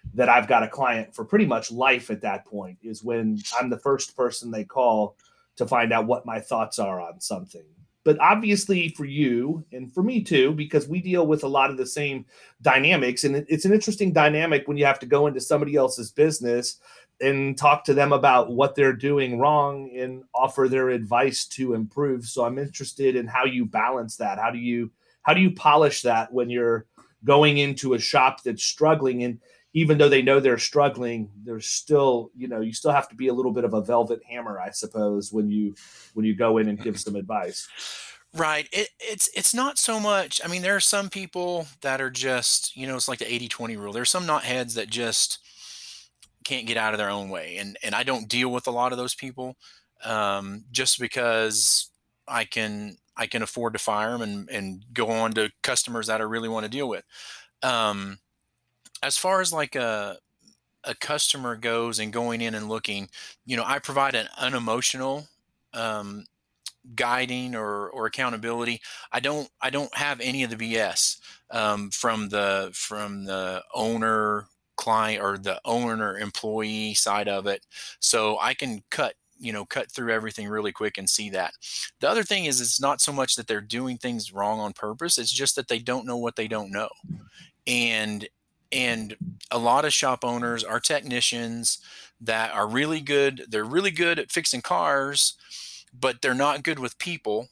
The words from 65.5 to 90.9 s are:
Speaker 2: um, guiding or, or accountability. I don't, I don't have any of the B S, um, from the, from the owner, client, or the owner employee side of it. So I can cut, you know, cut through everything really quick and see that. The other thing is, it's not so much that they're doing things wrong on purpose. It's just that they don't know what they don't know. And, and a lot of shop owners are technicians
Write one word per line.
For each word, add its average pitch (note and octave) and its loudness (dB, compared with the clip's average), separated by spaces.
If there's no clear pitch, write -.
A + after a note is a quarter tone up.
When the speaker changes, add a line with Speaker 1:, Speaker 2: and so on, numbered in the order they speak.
Speaker 2:
um, G#2 -6
guiding B2+ -2
or, G#2 -6
or A2 -4
accountability. A#2 -4
I B2 -4
don't, C#3+ -4
I B2+ -2
don't C#3 -4
have C#3+ -4
any C3 -2
of A#2+ -2
the A2+ -8
B A2+ -4
S, - 0
um, G#2 0
from A2 -2
the, G2 -2
from G2+ -8
the F#2+ -6
owner, A2 0
client, A2 0
or G2 -2
the G2 -6
owner A2+ -2
employee G#2+ -6
side G#2 0
of G2 -2
it. G2+ -4
So G#2+ 2
I A#2+ 2
can A#2 -8
cut, C3 -2
you A#2 -8
know, G#2 -6
cut - -6
through A#2 -4
everything A2 -4
really G#2+ -4
quick G#2+ -4
and G2 -4
see G#2 -2
that. F#2 -4
The C#3 2
other G#3+ 2
thing F#3+ -2
is, B2+ 0
it's B2 0
not C#3 2
so D3 2
much C3+ 0
that A#2+ -10
they're G#2 -4
doing A#2+ -6
things A2+ -6
wrong G#2 -2
on G#2 -6
purpose. A#2+ -2
It's A#2 -2
just C3+ 0
that C3+ -4
they A#2 0
don't A#2+ -4
know A#2+ -4
what A#2 -4
they A2 -4
don't G#2+ -6
know. G#2 -4
And, A2 -2
and A#2 -2
a B2 0
lot A#2+ 4
of D3 0
shop C3 0
owners A#2+ -2
are A2 -4
technicians A#2+ -2